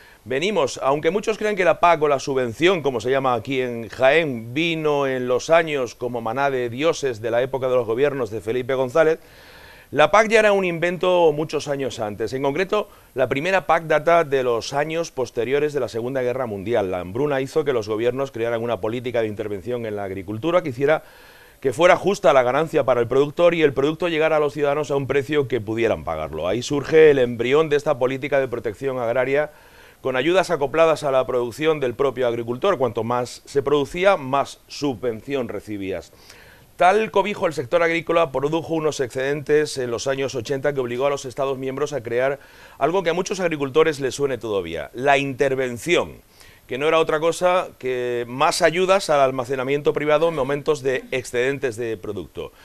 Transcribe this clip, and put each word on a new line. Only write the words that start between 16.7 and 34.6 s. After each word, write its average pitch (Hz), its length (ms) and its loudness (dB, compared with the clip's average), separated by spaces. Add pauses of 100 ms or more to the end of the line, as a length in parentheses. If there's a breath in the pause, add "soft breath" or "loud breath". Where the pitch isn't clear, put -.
La 92 80 -4
hambruna 131 400 -2
hizo 139 240 -2
que 139 80 0
los 110 160 -2
gobiernos 123 440 -2
crearan 117 300 -2
una 113 200 -4
política 117 400 -4
de 110 80 0
intervención 104 560 -6
en 107 100 -6
la 101 80 -6
agricultura 104 580 -2
que 165 80 -6
hiciera 139 340 0 (580 loud breath)
que 135 100 0
fuera 175 240 4
justa 180 380 2
la 131 100 6
ganancia 143 400 2
para 120 160 2
el 117 80 0
productor 147 460 4
y 170 80 0
el 147 100 6
producto 156 380 0
llegara 156 260 2
a 151 60 4
los 147 100 0
ciudadanos 143 400 -2
a 143 60 2
un 139 100 -2
precio 139 400 0
que 120 140 -2
pudieran 107 420 0
pagarlo. 78 460 -4
Ahí 113 120 -2
surge 151 500 6
el 139 80 4
embrión 123 500 2
de 143 80 2
esta 143 200 0
política 131 440 0
de 131 80 -2
protección 120 500 -6
agraria, 131 520 0 (480 loud breath)
con 131 160 -4
ayudas 170 360 2
acopladas 156 500 2
a 147 80 -2
la 131 160 2
producción 127 540 -2
del 123 160 -2
propio 127 320 0
agricultor. 120 500 -2
Cuanto 117 260 0
más 120 420 -4
se 139 180 0
producía, 147 520 2
más 135 520 -4